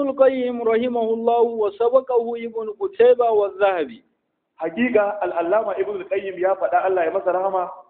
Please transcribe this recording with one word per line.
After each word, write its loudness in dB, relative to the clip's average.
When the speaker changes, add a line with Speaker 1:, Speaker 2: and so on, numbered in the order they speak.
Speaker 1:
القيم 0
رحمه 0
الله 0
وسبقه 0
ابن -8
قتيبة 4
والذهبي. 0
Speaker 2:
Hakika 0
Al-Allama -2
Ibn -6
Al-Qayyim -6
ya 0
faɗa, 0
Allah 0
ya -2
masa -2
rahama -2